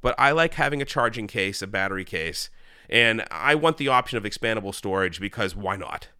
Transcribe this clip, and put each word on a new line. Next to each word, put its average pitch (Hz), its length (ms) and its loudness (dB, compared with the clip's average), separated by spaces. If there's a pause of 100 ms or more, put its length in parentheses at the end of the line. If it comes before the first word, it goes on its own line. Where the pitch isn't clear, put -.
But 123 160 2
I 139 140 6
like 165 220 2
having 143 280 0
a - 20 -2
charging 117 420 0
case, 98 360 -2
a 98 40 -8
battery 95 380 -2
case, 82 460 -6 (400)
and 113 400 4
I 113 240 2
want 156 240 2
the 139 100 -2
option 127 300 2
of 107 60 -6
expandable 107 500 -4
storage 95 460 -2
because 98 360 -4
why 98 200 -4
not? 78 320 -10 (120)